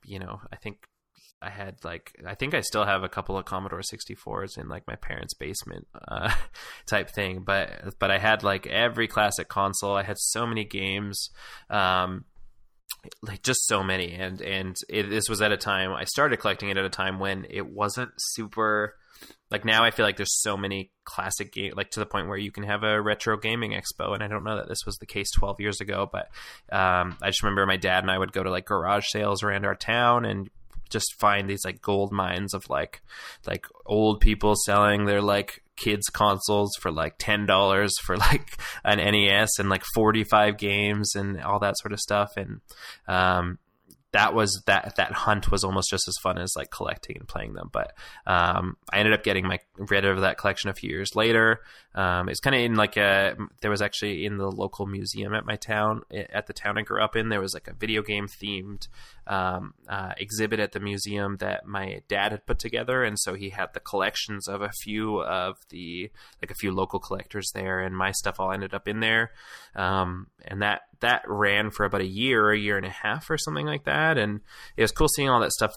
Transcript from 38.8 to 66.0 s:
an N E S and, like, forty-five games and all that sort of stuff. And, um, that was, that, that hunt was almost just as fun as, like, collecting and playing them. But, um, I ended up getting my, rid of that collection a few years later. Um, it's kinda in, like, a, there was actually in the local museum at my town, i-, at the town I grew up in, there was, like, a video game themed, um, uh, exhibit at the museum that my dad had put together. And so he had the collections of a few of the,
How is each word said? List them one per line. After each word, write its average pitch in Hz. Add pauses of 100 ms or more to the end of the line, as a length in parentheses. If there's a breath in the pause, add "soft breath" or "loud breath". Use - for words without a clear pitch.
an 104
N 104
E 101
S 104
and, 101
like, 95 (140)
forty-five 107
games 104
and 98
all 101
that 101
sort 104
of 101
stuff. 104
And, 104 (480 loud breath)
um, 92 (540)
that 104
was, 98
that, 98
that 95
hunt 101
was 101
almost 95
just -
as 92
fun 90
as, 90
like, -
collecting -
and -
playing 55
them. 50
But, - (320 loud breath)
um, 87 (140)
I 98
ended 107
up 104
getting 95
my, 92 (180)
rid 98
of 95
that 95
collection 98
a 95
few -
years 95
later. 113 (340 loud breath)
Um, 90
it's -
kinda 135
in, 117
like, 107
a, 98 (240)
there 107
was 104
actually 101
in 104
the 98
local 101
museum 98
at 107
my 107
town, 107 (100)
i-, 104
at 104
the -
town 104
I 110
grew 104
up 107
in, 113
there 104
was, 95
like, -
a -
video 110
game 104
themed, 98 (400 loud breath)
um, 92 (140)
uh, 95
exhibit 107
at 104
the 101
museum 101
that 98
my 98
dad 101
had 104
put 117
together. 120
And 107
so 95
he 98
had 95
the -
collections 101
of 98
a 101 (120)
few 107
of 92 (140)
the, 87 (300 loud breath)